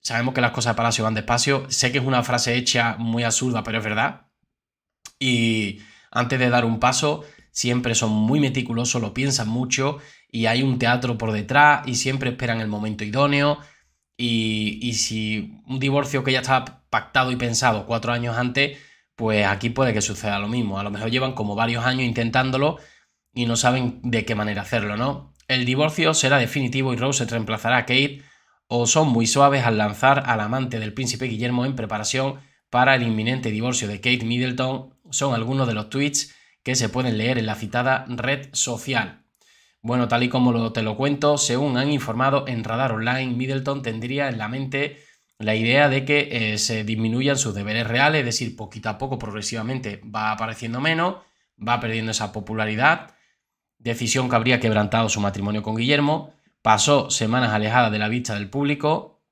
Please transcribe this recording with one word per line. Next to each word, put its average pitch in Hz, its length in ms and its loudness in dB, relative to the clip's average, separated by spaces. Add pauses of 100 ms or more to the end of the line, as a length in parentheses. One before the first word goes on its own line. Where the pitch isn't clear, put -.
Sabemos 120 320 -2
que 127 80 0
las 120 100 4
cosas 117 220 -2
de - 40 -2
Palacio 113 260 0
van 110 100 0
despacio. 123 560 0
Sé 127 220 0
que 135 80 0
es 127 40 -2
una 127 200 2
frase 120 320 0
hecha 120 420 0
muy 117 240 -2
absurda, 117 420 0
pero 110 140 -4
es 107 60 -2
verdad. 110 460 -2 (920)
Y 113 580 2 (320)
antes 123 300 0
de 123 100 4
dar 120 160 4
un 113 140 0
paso, 147 440 0 (280)
siempre 123 420 0
son 110 180 2
muy 107 280 4
meticulosos, 123 600 0
lo 107 140 -4
piensan 131 340 0
mucho 127 520 -2 (360)
y 113 120 2
hay 120 160 4
un 127 160 2
teatro 120 360 2
por 110 160 -2
detrás 131 560 4
y 127 60 -4
siempre 131 380 -2
esperan 117 280 -4
el 110 80 -4
momento 107 360 -4
idóneo. 143 560 2 (580)
Y, 110 640 0
y 120 120 -2
si 107 760 -4
un 131 120 -6
divorcio 139 440 0
que 135 80 0
ya 131 80 2
está 127 500 -2
pactado 127 420 0
y 123 40 -2
pensado 117 500 0
cuatro 117 260 -2
años 120 240 -2
antes, 135 440 -2 (360)
pues 107 300 2
aquí 98 240 0
puede 123 240 2
que 104 80 0
suceda 101 380 -4
lo 101 80 -4
mismo. 107 320 -2
A 101 40 -4
lo 104 60 -4
mejor 107 220 -4
llevan 131 220 -2
como 104 200 -4
varios 117 320 0
años 127 220 0
intentándolo 131 720 0 (520)
y 123 140 -2
no 117 100 0
saben 123 460 2
de 113 240 -2
qué 113 80 -2
manera 104 300 -2
hacerlo, 104 340 -2
¿no? 131 380 -4 (120)
El 127 180 0
divorcio 151 500 2
será 139 240 4
definitivo 131 540 0
y 117 40 -2
Rose 131 280 0
reemplazará 113 520 0
a 117 80 2
Kate, 139 380 2 (440)
o 120 200 2
son 156 220 4
muy 117 180 4
suaves 139 380 4
al 110 120 4
lanzar 131 480 4
al 117 140 2
amante 117 400 -4
del 107 140 -6
príncipe 131 320 -4
Guillermo 123 400 -2
en 135 100 -2
preparación 113 640 -4 (320)
para 127 240 6
el 123 80 0
inminente 117 480 -2
divorcio 117 360 -2
de 101 140 -8
Kate 123 240 0
Middleton. 127 680 -4 (160)
Son 135 240 -2
algunos 123 320 0
de 113 80 -2
los 107 160 -8
tweets 143 420 -4 (300)
que 127 100 -4
se 120 160 0
pueden 120 300 -2
leer 120 180 0
en 113 80 -2
la 107 100 -4
citada 123 520 -2
red 123 460 -4
social. 117 720 -4 (560)
Bueno, 120 260 0
tal 120 160 2
y 123 60 0
como 127 240 4
lo, 113 180 0
te 113 100 -4
lo 107 140 -2
cuento, 143 420 2
según 131 400 0
han 139 140 0
informado 131 560 0
en 117 160 -4
Radar 117 300 -2
Online, 123 400 -2
Middleton 135 480 -4
tendría 123 480 -4
en 117 80 -6
la 107 100 -6
mente 139 560 -4 (360)
la 107 160 0
idea 127 340 4
de 135 160 0
que, 139 480 0
eh, 104 40 -4
se 110 280 -2
disminuyan 113 520 0
sus 113 160 -2
deberes 107 320 -4
reales, 143 340 2
es 127 60 -2
decir, 117 300 -4
poquito 107 320 -12
a 104 100 -6
poco, 131 220 -6
progresivamente, 107 840 -6
va 107 280 -4
apareciendo 113 480 -6
menos, 165 360 0 (440)
va 120 220 0
perdiendo 110 300 -2
esa 107 200 -4
popularidad, 110 840 0 (640)
decisión 120 520 -2
que 123 80 2
habría 120 240 4
quebrantado 110 480 2
su 107 100 -2
matrimonio 101 440 -2
con 110 120 -4
Guillermo, 143 580 0 (280)
pasó 123 480 4
semanas 113 420 0
alejada 110 380 2
de 107 100 -2
la 107 80 0
vista 117 280 -4
del 101 140 -8
público 143 720 -2 (100)